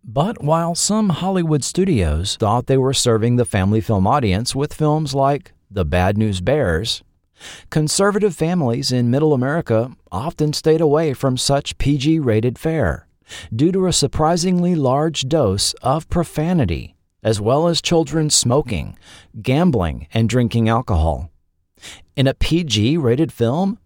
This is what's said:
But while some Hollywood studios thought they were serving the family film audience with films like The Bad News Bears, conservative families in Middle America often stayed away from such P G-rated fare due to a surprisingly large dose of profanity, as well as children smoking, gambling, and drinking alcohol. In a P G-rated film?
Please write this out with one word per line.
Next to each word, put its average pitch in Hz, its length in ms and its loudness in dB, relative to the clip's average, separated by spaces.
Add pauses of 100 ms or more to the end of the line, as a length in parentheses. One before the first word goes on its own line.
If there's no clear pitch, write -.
But 147 360 -4
while 165 360 0
some 214 320 0
Hollywood 170 560 0
studios 95 720 0
thought 113 300 0
they 135 120 2
were 131 160 0
serving 120 420 2
the 123 80 2
family 101 360 2
film 98 260 0
audience 117 480 0
with 139 180 -4
films 151 440 -2
like 139 360 -2 (160)
The 98 160 -2
Bad 90 320 0
News 107 240 0
Bears, 107 640 -2 (680)
conservative 196 640 0
families 139 580 -2
in 123 180 0
Middle 151 220 2
America 131 600 0 (180)
often 151 420 -4
stayed 160 280 2
away 156 320 2
from 131 240 -2
such - 420 -2
P 143 200 2
G-rated 123 600 0
fare 139 480 -2 (480)
due 151 180 2
to 185 140 0
a 170 60 0
surprisingly 175 840 0
large 143 540 0
dose 113 460 0
of 143 340 -2
profanity, 151 880 -2 (260)
as 110 180 0
well 135 260 2
as 170 140 0
children 156 480 0
smoking, 120 680 -2 (440)
gambling, 104 720 0
and 113 160 2
drinking 117 400 0
alcohol. 85 600 0 (880)
In 135 100 2
a 135 80 2
P 170 300 0
G-rated 123 680 0
film? 147 540 -2